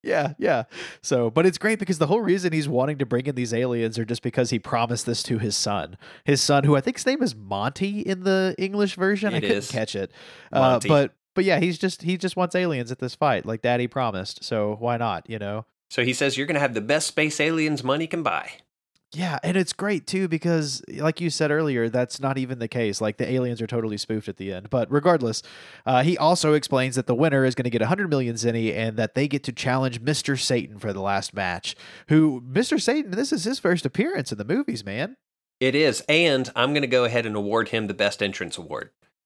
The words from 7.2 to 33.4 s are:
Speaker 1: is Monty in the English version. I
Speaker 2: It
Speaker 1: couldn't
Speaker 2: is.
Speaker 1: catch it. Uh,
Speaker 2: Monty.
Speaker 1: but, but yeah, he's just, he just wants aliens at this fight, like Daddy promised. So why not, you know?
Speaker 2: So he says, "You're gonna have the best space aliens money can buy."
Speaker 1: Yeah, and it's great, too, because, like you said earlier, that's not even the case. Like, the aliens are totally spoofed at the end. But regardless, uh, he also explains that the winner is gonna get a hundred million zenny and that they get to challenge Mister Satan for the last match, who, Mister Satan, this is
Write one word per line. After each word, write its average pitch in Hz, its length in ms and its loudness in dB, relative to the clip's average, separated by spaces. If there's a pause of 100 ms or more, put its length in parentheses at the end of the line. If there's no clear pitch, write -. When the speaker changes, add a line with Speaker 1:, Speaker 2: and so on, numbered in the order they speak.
Speaker 1:
is 165 120 0
Monty 110 640 -4
in 190 240 -4
the 190 320 2
English 196 380 -2
version. 190 400 0
I 170 40 0
Speaker 2:
It - 20 0
Speaker 1:
couldn't - 180 2
Speaker 2:
is. 123 120 -8
Speaker 1:
catch 113 240 -4
it. 98 160 -4 (420)
Uh, - 80 2
Speaker 2:
Monty. 127 280 4
Speaker 1:
but, 143 260 4 (200)
but 202 100 2
yeah, 170 160 4
he's 165 180 0
just, - 240 -2
he 180 160 0
just 180 180 -4
wants 180 200 0
aliens 147 340 0
at 127 80 -8
this 127 160 -6
fight, 131 320 2
like 110 160 -4
Daddy 123 240 2
promised. 110 560 -4
So 107 380 -2
why 120 160 0
not, 113 340 -4
you 113 80 -6
know? 104 260 -6 (240)
Speaker 2:
So - 160 0
he 123 80 2
says, 139 240 0
"You're 143 120 -4
gonna 160 100 0
have 139 160 0
the 110 60 -2
best 143 260 0
space 151 340 -2
aliens 151 440 0
money 147 240 0
can 170 160 -4
buy." 87 260 -4 (640)
Speaker 1:
Yeah, 165 280 -4
and 180 140 0
it's 185 160 0
great, 196 340 -2
too, 190 220 0
because, 160 580 0
like 156 320 -2
you 170 120 0
said 151 200 0
earlier, 147 380 2
that's 123 320 -2
not 135 160 -2
even 131 220 -4
the 117 100 -4
case. 110 320 -2
Like, 107 160 -2
the - 140 -4
aliens 123 320 -2
are 113 40 -2
totally 110 300 -2
spoofed 107 320 -4
at 98 80 -10
the 98 160 -8
end. 95 160 -10
But 117 240 0
regardless, 143 500 2 (440)
uh, 127 160 4
he 165 160 2
also 156 340 4
explains 131 440 2
that 123 100 0
the 123 80 2
winner 135 320 4
is 127 80 2
gonna 123 160 -2
get 117 100 2
a 131 60 2
hundred 185 240 0
million 131 240 0
zenny 113 400 0
and 113 240 -2
that - 160 -2
they 139 140 2
get 139 160 -2
to 131 80 -6
challenge 127 480 -2
Mister 139 360 -2
Satan 107 420 -2
for 104 140 -4
the 98 80 -4
last 98 320 -2
match, 90 420 -4 (340)
who, 151 380 4
Mister 214 320 0
Satan, 240 340 0
this 233 200 -2
is 202 120 -2